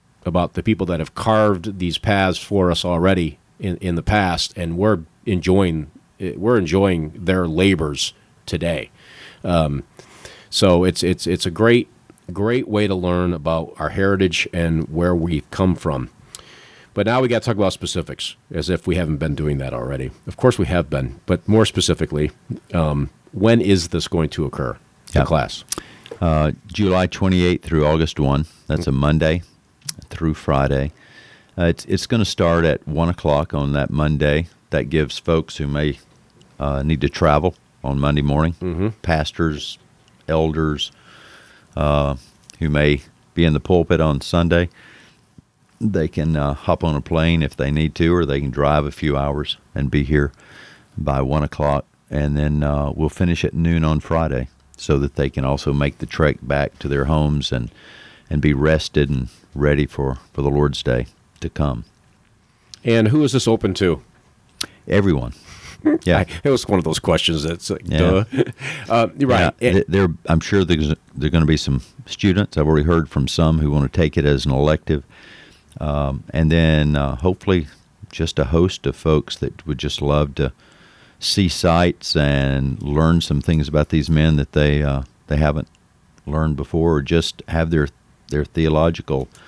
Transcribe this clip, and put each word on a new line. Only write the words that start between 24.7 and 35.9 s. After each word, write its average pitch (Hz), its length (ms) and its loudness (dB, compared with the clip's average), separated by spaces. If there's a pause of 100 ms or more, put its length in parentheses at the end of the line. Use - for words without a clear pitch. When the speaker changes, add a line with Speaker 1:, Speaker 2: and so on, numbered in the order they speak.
Speaker 1:
the - 60 2
Speaker 2:
Yeah. 71 80 4
Speaker 1:
class? 76 360 -2 (600)
Speaker 2:
Uh, 78 300 2 (160)
July 92 380 2
twenty-eighth 90 560 0
through 78 220 0
August 78 340 0
one. 71 280 0 (200)
That's 82 200 -2
a 69 60 0
Monday 78 500 2 (680)
through 80 260 -4
Friday. 69 580 0 (680)
Uh, 87 60 0
it's, 85 200 0
it's - 220 -4
gonna 113 180 0
start 85 400 0
at 78 240 0
one 80 220 0
o'clock 76 420 -2
on 71 220 -2
that 71 160 -2
Monday. 76 560 0 (300)
That 67 140 -2
gives 76 280 -2
folks 80 380 -2
who 73 100 -6
may, 73 320 -2 (640)